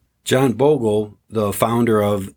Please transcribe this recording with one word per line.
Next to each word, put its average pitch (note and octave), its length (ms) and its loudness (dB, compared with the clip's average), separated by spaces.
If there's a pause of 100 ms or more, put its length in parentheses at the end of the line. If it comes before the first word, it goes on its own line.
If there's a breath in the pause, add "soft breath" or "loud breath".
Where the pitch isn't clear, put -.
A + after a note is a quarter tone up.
(220)
John C3 300 0
Bogle, G#2+ 680 0 (100)
the G#2+ 240 -2
founder A#2 480 0
of G#2 360 -2